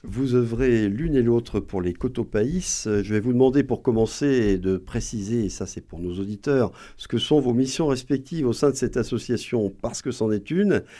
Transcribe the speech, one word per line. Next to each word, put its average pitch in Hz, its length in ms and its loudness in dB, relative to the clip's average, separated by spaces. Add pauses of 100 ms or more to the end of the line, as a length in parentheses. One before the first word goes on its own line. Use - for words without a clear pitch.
Vous 123 320 -2
œuvrez 117 520 2
l'une 143 280 -2
et 131 60 6
l'autre 117 380 2
pour 95 220 -4
les 90 120 0
Cotopaïs. 127 920 -4
Je 104 260 0
vais 107 60 2
vous 120 140 0
demander 131 300 6
pour 123 200 -4
commencer 113 760 2
de 92 200 0
préciser, 110 680 -4
et 95 60 -2
ça 90 180 -8
c'est - 180 -14
pour 85 140 -16
nos 90 180 -6
auditeurs, 104 540 0 (240)
ce - 140 -16
que 123 80 -2
sont 147 240 2
vos 127 120 0
missions 131 340 0
respectives 131 600 -2
au 117 60 0
sein 139 180 2
de - 40 -4
cette 120 220 -2
association, 113 760 -2 (100)
parce 117 200 -6
que 131 100 -4
c'en 113 200 -2
est 104 180 -4
une. 170 320 2 (180)